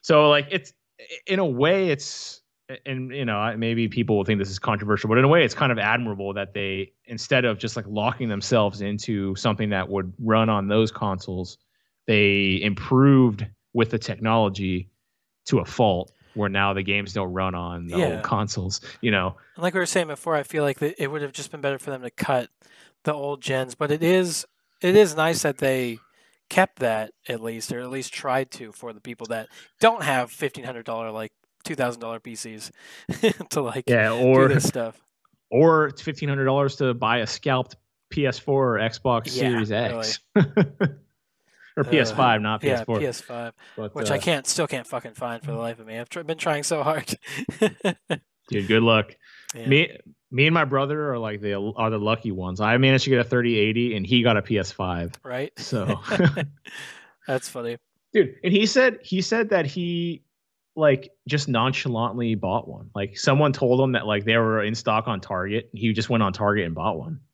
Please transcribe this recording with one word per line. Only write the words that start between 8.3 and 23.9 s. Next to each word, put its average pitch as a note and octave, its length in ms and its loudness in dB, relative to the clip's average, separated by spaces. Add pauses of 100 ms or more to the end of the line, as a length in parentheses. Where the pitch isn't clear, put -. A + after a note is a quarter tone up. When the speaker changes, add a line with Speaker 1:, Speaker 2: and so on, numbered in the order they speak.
Speaker 1:
into G2+ 540 -4
something G#2+ 340 0
that F#2+ 180 -2
would F#2+ 300 -4
run A2 320 2
on G2 180 0
those A2 220 2
consoles, F#2 680 -6 (500)
they G2+ 560 4
improved A#2 840 4 (260)
with A2+ 180 2
the A#2 80 -2
technology G2+ 920 0 (560)
to C3 120 2
a - 60 0
fault G2 460 0 (240)
where G#2 140 -2
now G2 240 0
the G2 100 -2
games G2 300 -2
don't F#2+ 200 -4
run F#2 220 -2
on F2 320 -8
the E2+ 120 -6
Speaker 2:
Yeah. D3 160 0
Speaker 1:
old E2 80 -10
consoles, G2+ 580 -4 (220)
you A2+ 80 2
know? F#2 260 0 (200)
Speaker 2:
And E3 60 -8
like F3+ 120 -2
we F#3+ 60 0
were F3 60 0
saying F3 220 0
before, D#3 260 -4
I D3 80 0
feel D3+ 220 -2
like C#3 160 0
that D3+ 200 -2
it C#3+ 80 -2
would D3 140 -6
have C3+ 100 -8
just C#3 200 -12
been D3+ 80 -14
better C#3 180 -2
for - 120 -10
them C3 120 -8
to B2 80 -10
cut B2 380 -2 (560)
the D3+ 80 0
old C#3+ 280 -4
gens, C3 340 -2
but D3 180 -4